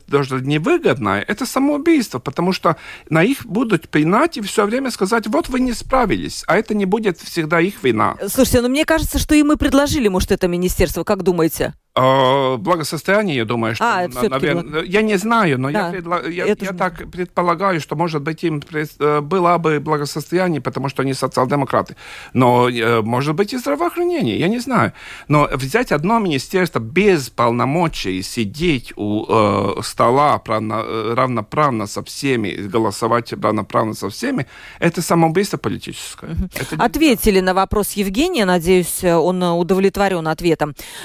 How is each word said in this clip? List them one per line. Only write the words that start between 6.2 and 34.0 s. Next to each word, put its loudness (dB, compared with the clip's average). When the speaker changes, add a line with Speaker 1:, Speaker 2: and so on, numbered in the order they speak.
Speaker 1:
а 4
это 0
не 0
будет 0
всегда -2
их -2
вина. 2
Speaker 2:
Слушайте, 4
ну, 0
мне 2
кажется, 0
что 0
им 6
и 4
предложили, 2
может, 0
это 2
министерство, 0
как 0
думаете? 0
Speaker 1:
А, 4
благосостояние, 0
я 0
думаю, -2
что, 0
Speaker 2:
А, 0
Speaker 1:
на-, -14
Speaker 2:
всё-таки -2
Speaker 1:
навер-, 0
Speaker 2:
благо- -4
Speaker 1:
я 0
не 0
знаю, 2
но -2
я -2
Speaker 2:
Да, -
Speaker 1:
предла-, -4
я, -4
Speaker 2:
это -2
Speaker 1:
я -4
Speaker 2:
же -10
Speaker 1:
так -4
предполагаю, -2
что, -8
может -2
быть, -6
им -2
пред-, -8
э, 2
было 2
бы 0
благосостояние, -2
потому -4
что -4
они 0
социал-демократы. 0
Но, 4
э, 2
может -2
быть, 0
и -4
здравоохранение, -2
я 2
не 0
знаю. 0
Но 4
взять -2
одно 2
министерство 0
без 2
полномочий, 0
сидеть -2
у, -2
э, 2
стола 2
правно-, -4
э, -4
равноправно 0
со -8
всеми, -2
голосовать -2
равноправно -2
со -8